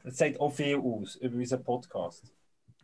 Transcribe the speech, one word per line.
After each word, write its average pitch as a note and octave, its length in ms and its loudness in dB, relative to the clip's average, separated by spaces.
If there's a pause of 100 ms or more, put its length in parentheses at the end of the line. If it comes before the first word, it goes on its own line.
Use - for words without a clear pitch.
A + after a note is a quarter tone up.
Das B2+ 140 -10
sagt D3+ 220 4
auch C#3+ 120 2
viel C#3+ 240 2
aus A2+ 400 -2
über A#2+ 200 -2
unseren B2+ 280 0
Podcast. G#2+ 680 -4 (500)